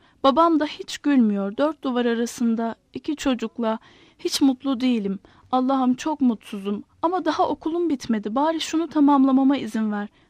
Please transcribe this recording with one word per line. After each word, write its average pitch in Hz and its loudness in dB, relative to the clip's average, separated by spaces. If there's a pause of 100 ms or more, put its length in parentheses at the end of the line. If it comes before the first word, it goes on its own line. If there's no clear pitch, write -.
(240)
Babam 311 4
da 302 0
hiç - -10
gülmüyor. 214 2
Dört 302 -2
duvar 247 -2
arasında 233 -2 (180)
iki 294 -8
çocukla 226 -4 (400)
hiç - -4
mutlu 269 2
değilim. 220 0 (320)
Allah'ım 254 2
çok 302 -4
mutsuzum 208 -2 (180)
ama 349 0
daha 330 0
okulum 330 -2
bitmedi. 220 -4
Bari 311 0
şunu 320 -2
tamamlamama 269 4
izin 220 -4
ver. 208 -6 (220)